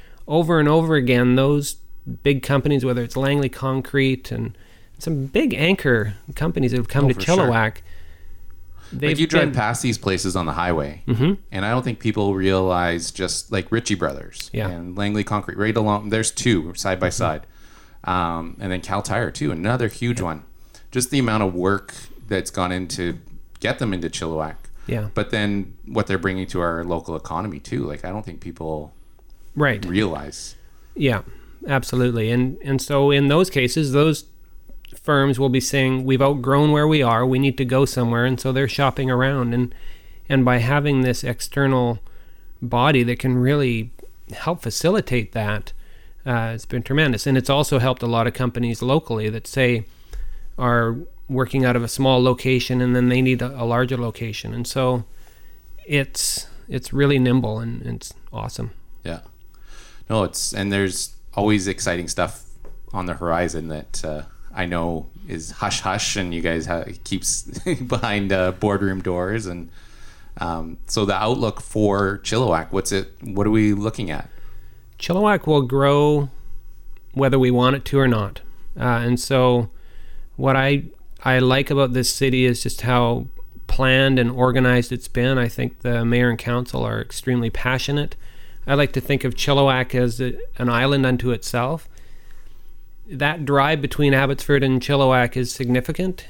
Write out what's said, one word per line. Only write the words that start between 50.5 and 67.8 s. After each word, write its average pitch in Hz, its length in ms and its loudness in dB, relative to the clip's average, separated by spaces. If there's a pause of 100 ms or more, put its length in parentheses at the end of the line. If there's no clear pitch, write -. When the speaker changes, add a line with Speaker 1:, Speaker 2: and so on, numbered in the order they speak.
Speaker 1:
are 120 380 2 (320)
working 131 360 2
out 123 120 4
of 117 80 2
a 120 40 -4
small 131 320 4
location 127 600 2
and 123 160 2
then 123 120 4
they 127 140 4
need 127 180 2
a, 127 220 -6
a - 20 0
larger 123 320 0
location. 113 560 -6
And 117 140 -6
so 127 380 0 (800)
it's, - 640 -2 (200)
it's - 240 -6
really 139 280 4
nimble 120 400 2
and 117 260 -8
it's - 260 -8 (200)
awesome. 113 400 -8 (320)
Speaker 2:
Yeah. 82 160 -8 (880)
No, 110 160 2
it's, - 280 -4
and 101 200 -2
there's 98 420 -2 (200)
always 101 340 2
exciting 87 400 -4
stuff - 340 -4 (500)
on 92 140 -4
the 87 80 -4
horizon 82 540 -2
that, - 360 -8
uh, 76 180 -6 (300)
I 90 140 -4
know 85 420 -4 (200)
is 80 240 -10
hush - 300 -4
hush 101 340 -2
and 87 180 -2
you 85 60 -4
guys 82 260 -2
ha-, 85 160 -4 (220)
keeps - 380 -4
<laughs> 135 440 -6